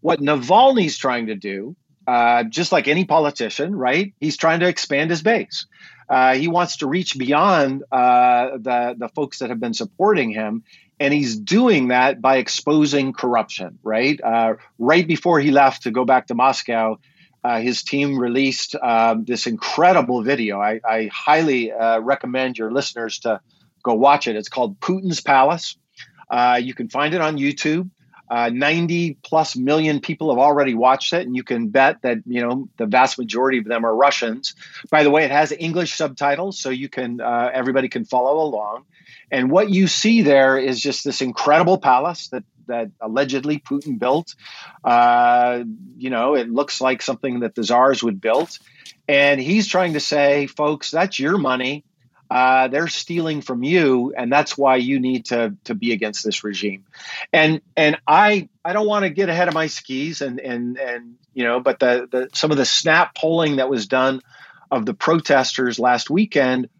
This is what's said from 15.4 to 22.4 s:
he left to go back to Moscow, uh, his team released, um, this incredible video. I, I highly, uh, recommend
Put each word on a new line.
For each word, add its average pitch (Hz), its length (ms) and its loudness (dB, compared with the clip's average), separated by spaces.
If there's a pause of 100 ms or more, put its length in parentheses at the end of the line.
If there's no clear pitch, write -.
he 143 120 2
left 135 320 4
to 123 60 -4
go 127 140 0
back 127 220 2
to 123 80 -6
Moscow, 117 640 0 (460)
uh, 120 160 0
his 117 220 -4
team 139 360 -2
released, 127 560 -2
um, 113 500 2
this 117 220 -4
incredible 127 760 2
video. 110 380 -2
I, 107 240 -2
I 113 280 -2
highly, 143 600 2
uh, 113 280 0
recommend 127 580 -2